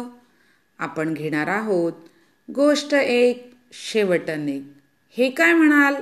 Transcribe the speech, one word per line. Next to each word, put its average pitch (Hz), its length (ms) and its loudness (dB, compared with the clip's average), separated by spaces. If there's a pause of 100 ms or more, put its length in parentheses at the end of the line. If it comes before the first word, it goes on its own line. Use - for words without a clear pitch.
(800)
आपण 160 340 -6
घेणार 151 340 -4
आहोत 185 460 -2 (600)
गोष्ट 294 380 0
एक, 247 600 0 (180)
शेवट 180 580 -2
अनेक. 143 440 -8 (440)
हे 254 120 2
काय 330 240 2
म्हणाल? 294 480 4